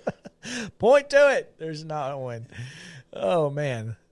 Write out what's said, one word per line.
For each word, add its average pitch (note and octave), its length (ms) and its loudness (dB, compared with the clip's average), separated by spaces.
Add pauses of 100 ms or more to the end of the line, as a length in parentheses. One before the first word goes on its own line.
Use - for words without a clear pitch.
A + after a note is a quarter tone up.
(800)
Point C#4 300 4
to C#4+ 260 8
it. - 200 -6
There's D#3+ 280 -10
not D3 340 -6
one. A#2+ 300 -10 (640)
Oh, E3+ 360 0
man. B2+ 460 -4 (180)